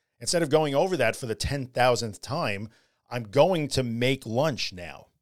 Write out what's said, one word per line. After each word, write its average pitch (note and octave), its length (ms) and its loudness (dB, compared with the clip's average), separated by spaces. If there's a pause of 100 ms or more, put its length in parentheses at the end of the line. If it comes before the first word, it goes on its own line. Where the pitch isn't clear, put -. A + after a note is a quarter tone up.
(200)
instead E3 240 0
of C#3+ 60 -2
going D3+ 260 2
over F3+ 200 2
that A2+ 220 2
for - 80 -10
the A2 100 -4
ten C#3 300 -4
thousandth A#2+ 560 0
time, A2 480 -4 (420)
I'm A#2+ 120 -6
going D3 460 4
to C3 140 0
make B2 420 0
lunch A#2+ 460 -2
now, E2+ 360 -14 (140)